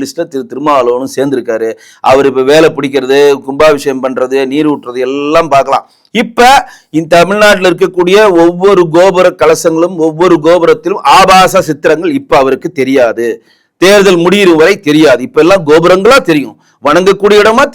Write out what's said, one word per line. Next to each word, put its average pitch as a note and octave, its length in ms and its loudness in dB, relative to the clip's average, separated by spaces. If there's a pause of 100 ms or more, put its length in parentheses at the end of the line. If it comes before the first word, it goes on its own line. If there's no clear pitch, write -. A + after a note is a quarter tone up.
லிஸ்ட்ல D3+ 300 -8
திரு C3 180 -8
திருமாவளவனும் C3 640 -2
சேர்ந்திருக்காரு. A#2 560 -4 (400)
அவர் C#3 200 2
இப்ப C3 220 -2
வேலை D#3+ 240 2
பிடிக்கிறது, C3+ 440 -2 (260)
கும்பாபிஷேகம் C#3 580 -2
பண்றது, C3 340 -4 (140)
நீர் D3+ 200 -2
ஊற்றுறது B2 360 -10
எல்லாம் C#3+ 460 -4
பார்க்கலாம். C3 320 -2 (280)
இப்ப A#3+ 280 -4 (560)
இந்த D#3+ 180 -4
தமிழ்நாட்டுல F#3+ 540 2
இருக்கக்கூடிய F3+ 480 0 (260)
ஒவ்வொரு F3+ 400 2 (120)
கோபுர F3+ 320 2 (140)
கலசங்களும் E3 540 0 (120)
ஒவ்வொரு E3 280 0 (100)
கோபுரத்திலும் E3+ 560 0 (140)
ஆபாச F#3 540 2
சித்திரங்கள் D#3+ 500 -2
இப்ப D#3 220 -2
அவருக்கு C3+ 280 -4 (100)
தெரியாது. B2 460 -2 (540)
தேர்தல் F#3+ 440 2
முடியும் F#3 360 2
வரை F3+ 140 2 (140)
தெரியாது. D3 400 2
இப்ப D3+ 140 -2
எல்லாம் F3+ 260 2
கோபுரங்களா F3+ 500 2 (100)
தெரியும், C3+ 260 -4 (300)
வணங்கக்கூடிய F#3+ 580 2
இடமா A3+ 220 2 (100)